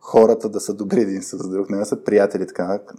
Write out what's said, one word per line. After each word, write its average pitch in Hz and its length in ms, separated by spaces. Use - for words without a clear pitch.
хората 113 480
да 101 120
са 104 140
добри 101 260
един 95 220
с 95 280
друг, 95 200
не 98 80
да 104 60
са 113 200
приятели, 101 420
така. 92 340